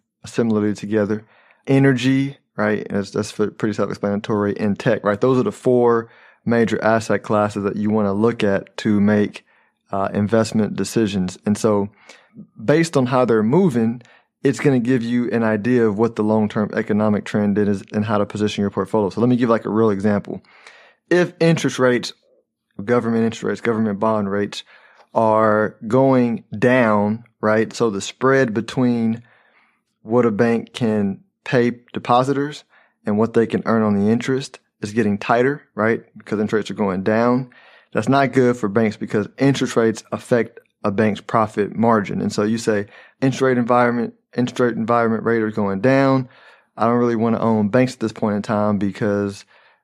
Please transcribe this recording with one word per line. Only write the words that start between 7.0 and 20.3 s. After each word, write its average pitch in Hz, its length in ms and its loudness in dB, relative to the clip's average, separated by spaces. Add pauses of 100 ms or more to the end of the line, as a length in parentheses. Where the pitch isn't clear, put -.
classes 104 400 -2
that 98 120 -2
you 104 140 -2
wanna 104 240 0
look 117 300 0
at 98 340 -2
to 104 220 0
make, 104 460 0 (460)
uh, 98 220 -4
investment 110 640 0
decisions. 98 680 -2
And 104 140 0
so 101 320 0 (720)
based 160 320 2
on 127 120 2
how 127 180 2
they're 110 160 2
moving, 120 640 0 (400)
it's 135 160 0
gonna 135 200 2
give 120 220 0
you 120 300 -2
an 117 100 0
idea 113 460 2
of 101 100 0
what 113 180 0
the 107 80 -2
long-term 107 500 0
economic 107 520 0
trend 104 320 0
is 101 340 0
and 104 140 -2
how 104 140 -2
to 101 80 0
position 104 340 -4
your 101 80 0
portfolio. 101 400 -2
So 107 120 -4
let 123 80 2
me 127 60 4
give, 120 140 0
like, 113 160 2
a 104 40 -4
real 110 200 2
example. 101 520 -2 (680)